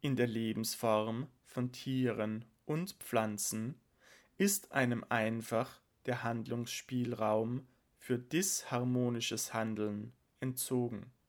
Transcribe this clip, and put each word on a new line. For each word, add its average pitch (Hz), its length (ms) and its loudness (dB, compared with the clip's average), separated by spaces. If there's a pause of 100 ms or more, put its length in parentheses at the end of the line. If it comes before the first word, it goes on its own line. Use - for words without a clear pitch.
In 143 140 2
der 120 140 4
Lebensform 113 960 0 (180)
von 123 280 -2
Tieren 113 720 0 (200)
und 165 360 -2
Pflanzen 110 760 0 (640)
ist - 340 2
einem 120 360 2
einfach 113 720 0 (260)
der 123 160 -2
Handlungsspielraum 117 1400 0 (320)
für 123 200 0
disharmonisches 123 1300 0
Handeln 107 600 -2 (260)
entzogen. 127 720 -2 (180)